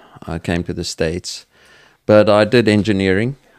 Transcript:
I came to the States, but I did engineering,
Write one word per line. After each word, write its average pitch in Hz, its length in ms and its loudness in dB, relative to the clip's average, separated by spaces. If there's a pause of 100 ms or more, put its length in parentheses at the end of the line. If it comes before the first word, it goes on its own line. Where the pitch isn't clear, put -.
(260)
I 82 140 -10
came 85 240 -4
to 87 80 -8
the 85 100 -8
States, - 640 -8 (580)
but 107 240 4
I 104 160 4
did 113 220 2
engineering, 104 680 0 (220)